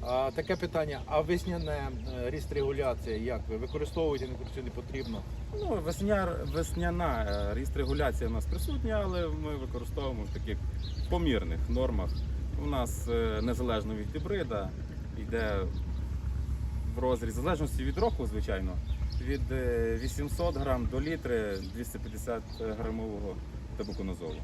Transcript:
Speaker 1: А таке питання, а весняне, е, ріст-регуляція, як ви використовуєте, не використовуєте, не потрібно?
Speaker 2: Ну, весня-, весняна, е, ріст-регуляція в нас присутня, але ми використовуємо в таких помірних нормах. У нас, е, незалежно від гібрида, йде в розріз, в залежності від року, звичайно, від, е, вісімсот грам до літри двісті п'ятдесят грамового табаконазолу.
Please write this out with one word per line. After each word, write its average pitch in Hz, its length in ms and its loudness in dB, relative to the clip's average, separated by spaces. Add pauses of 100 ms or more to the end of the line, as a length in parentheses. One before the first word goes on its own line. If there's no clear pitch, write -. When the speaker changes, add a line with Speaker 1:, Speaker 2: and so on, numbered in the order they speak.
Speaker 1:
А 131 240 2
таке 160 260 0
питання, 156 500 0
а 151 140 2
весняне, 156 680 0 (380)
е, 127 40 0
ріст-регуляція, 135 840 0
як 113 320 -2
ви 113 80 -2
використовуєте, 143 680 0
не 127 60 -4
використовуєте, 120 440 -6
не 127 60 -6
потрібно? 117 400 -4 (380)
Speaker 2:
Ну, 415 60 0 (180)
весня-, 190 680 2
весняна, 165 720 2 (240)
е, 104 40 0
ріст-регуляція 131 720 2
в 113 40 2
нас 117 140 0
присутня, 233 580 2
але 180 240 2
ми 156 280 -2
використовуємо 131 680 -2
в 101 60 -4
таких - 300 -2 (520)
помірних 151 600 4
нормах. 117 400 4 (540)
У - 20 0
нас, 127 420 0
е, 113 340 4
незалежно 113 520 2
від 104 220 -2
гібрида, 120 540 0 (480)
йде 107 400 0 (1400)
в - 20 -2
розріз, 120 400 2
в - 40 0
залежності 147 420 2
від 135 140 0
року, 202 280 2
звичайно, 101 460 0 (500)
від, 127 300 0
е, 117 500 2
вісімсот 147 540 0
грам 131 340 2
до 131 100 0
літри 123 580 0 (160)
двісті 117 240 -6
п'ятдесят 110 440 -4 (360)
грамового 110 580 -2 (400)
табаконазолу. 92 680 -4